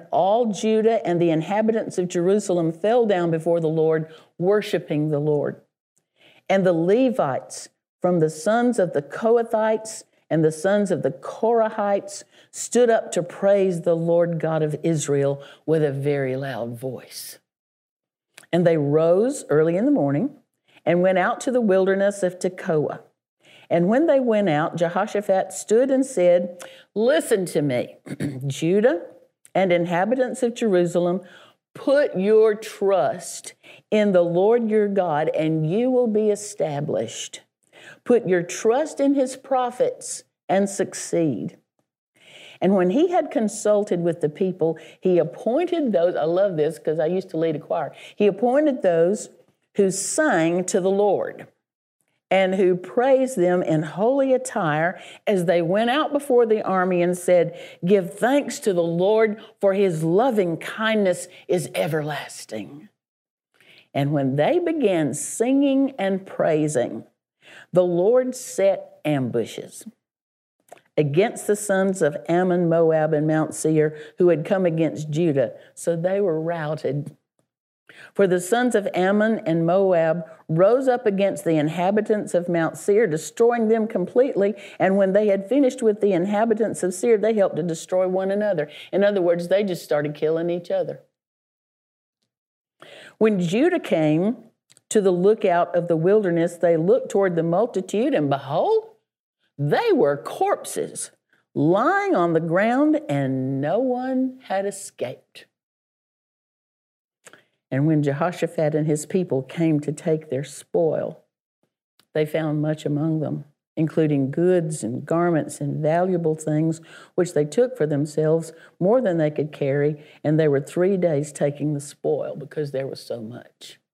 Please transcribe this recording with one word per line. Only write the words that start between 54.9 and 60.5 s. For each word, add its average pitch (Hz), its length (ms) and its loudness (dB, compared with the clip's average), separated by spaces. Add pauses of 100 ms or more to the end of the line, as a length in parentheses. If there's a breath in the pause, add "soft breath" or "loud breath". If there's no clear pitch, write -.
as 185 200 2
they 175 160 2
went 202 280 0
out 285 220 0
before 254 340 2
the 220 160 0
army 185 400 0
and 180 160 0
said, 175 400 2 (260 loud breath)
"Give 175 300 2
thanks 247 460 0
to 202 140 -2
the 170 100 2
Lord, 208 580 2 (180 loud breath)
for 196 140 2
his 185 300 0
loving 185 540 2